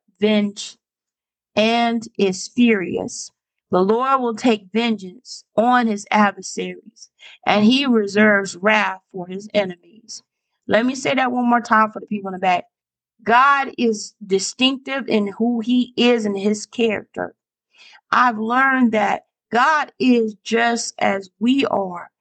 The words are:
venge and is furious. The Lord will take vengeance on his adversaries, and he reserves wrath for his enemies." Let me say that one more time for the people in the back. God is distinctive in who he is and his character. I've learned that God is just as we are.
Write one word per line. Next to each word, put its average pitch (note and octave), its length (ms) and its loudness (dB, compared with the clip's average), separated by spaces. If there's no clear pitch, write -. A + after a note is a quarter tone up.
venge G#3 580 -2
and A#3 520 0
is F#3+ 300 -2
furious. - 840 -2
The F3+ 120 4
Lord B3+ 380 2
will A#3 140 -2
take G#3 380 0
vengeance G#3 720 -4
on A#3+ 300 2
his G#3 240 -4
adversaries, F#3+ 1000 -2
and G#3 180 2
he C4 220 4
reserves G#3 720 2
wrath F#3+ 460 -2
for F3+ 160 -12
his F#3+ 260 -12
enemies." F3 720 -6
Let A3 180 2
me C4 100 -2
say C#4 180 -2
that B3+ 180 0
one B3 160 -2
more A#3+ 140 2
time A3 300 2
for G3+ 80 -12
the - 80 -18
people G3 220 -6
in F#3 40 -8
the F3+ 60 -8
back. F3+ 260 0
God C4+ 540 2
is A3+ 380 -2
distinctive B3+ 840 -2
in G#3 200 0
who A3+ 320 -2
he B3 380 0
is A#3+ 280 2
and G3+ 120 -2
his G#3 280 -2
character. G3+ 680 -4
I've A#3+ 280 2
learned A#3+ 540 2
that G#3 340 -2
God C#4 480 0
is A#3 440 2
just A#3 540 -2
as G3 320 -2
we C4 260 2
are. F3+ 560 -6